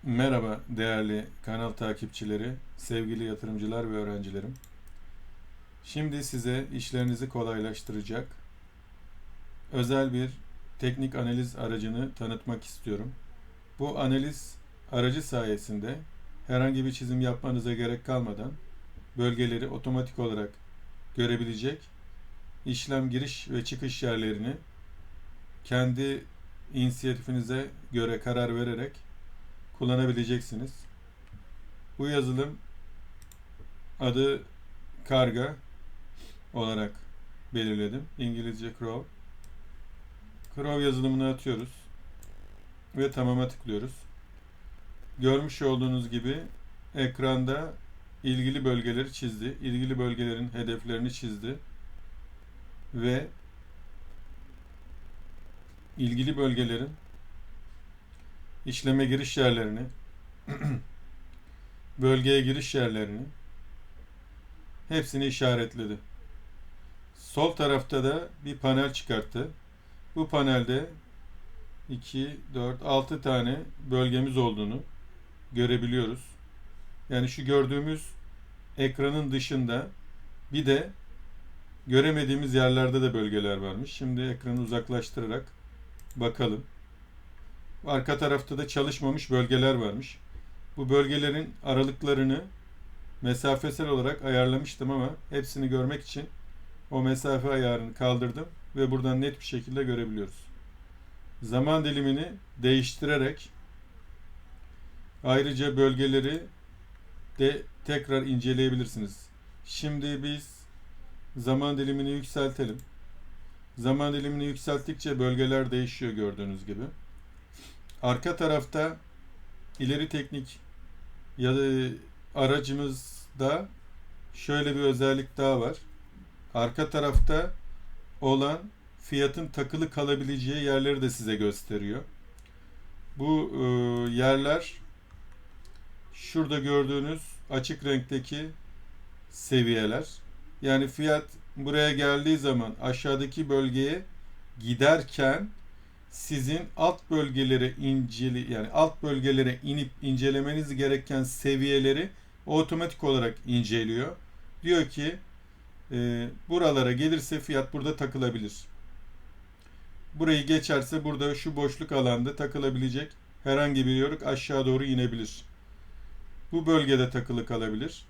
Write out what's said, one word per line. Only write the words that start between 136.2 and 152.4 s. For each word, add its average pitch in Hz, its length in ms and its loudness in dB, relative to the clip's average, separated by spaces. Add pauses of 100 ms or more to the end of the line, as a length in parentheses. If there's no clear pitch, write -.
gördüğünüz 143 600 2 (280)
açık 139 360 -2
renkteki 139 640 0 (800)
seviyeler. 117 760 2 (560)
Yani 135 260 4
fiyat 151 380 2 (300)
buraya 143 380 4
geldiği 143 440 4
zaman 123 440 2
aşağıdaki 135 680 0
bölgeye 139 520 4 (580)
giderken 139 880 6 (640)
sizin 147 480 -2 (180)
alt 170 340 2
bölgelere 131 600 4
inceli-, 123 840 0
yani 107 200 -2
alt 156 300 6
bölgelere 131 600 4
inip 143 260 -2 (120)
incelemeniz 139 760 2
gereken 135 480 2
seviyeleri 139 880 4 (360)